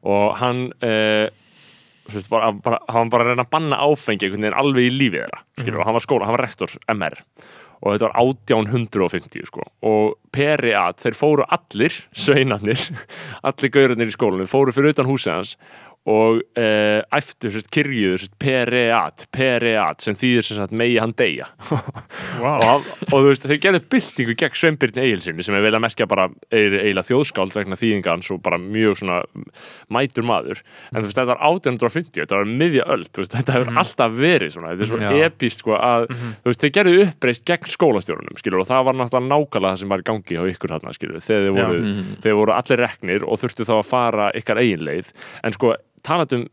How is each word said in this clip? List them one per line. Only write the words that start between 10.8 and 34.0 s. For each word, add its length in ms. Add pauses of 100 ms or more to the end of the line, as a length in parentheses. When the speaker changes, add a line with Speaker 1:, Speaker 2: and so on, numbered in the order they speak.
Speaker 1:
þeir 160
fóru 360
allir, 420 (220)
sveinarnir, 640
<laughs> 680
allir 260
gaurarnir 380
í 80
skólanum, 320
fóru 260
fyrir 200
utan 120
húsið 280
hans 220 (500)
og, 360 (140)
eh, 460 (100)
æptu, 380
sem 120
sagt, 100
kyrjuðu, 480
sem 80
sagt, 120
„Pereat, 920
Pereat“, 680
sem 120
þýðir, 300
sem 140
sagt, 140
„Megi 280
hann 140
deyja“. 340 (120)
<laughs> 840
Speaker 2:
Vá. 140
Speaker 1:
Og 80
hann, 200 (260)
og, 60
þú 160
veist, 160
þau 120
gerðu 200 (100)
byltingu 460
gegn 180
Sveinbirni 480
Egilssyni, 420
sem 120
er 100
vel 80
að 80
merkja 260
bara, 200 (240)
er 260
eiginlega 320
þjóðskáld 460
vegna 240
þýðinga 340
hans 180
og 120
bara 180
mjög 400
svona 220 (640)
mætur 400
maður. 320 (320)
En, 80
þú 80
veist, 80
þetta 160
var 80
átján 320
hundrað 160
og 60
fimmtíu, 300
þetta 120
var 80
miðja 400
öld, 240
þú 140
veist, 120
þetta 200
hefur 160
Speaker 2:
Mhm. 100
Speaker 1:
alltaf 340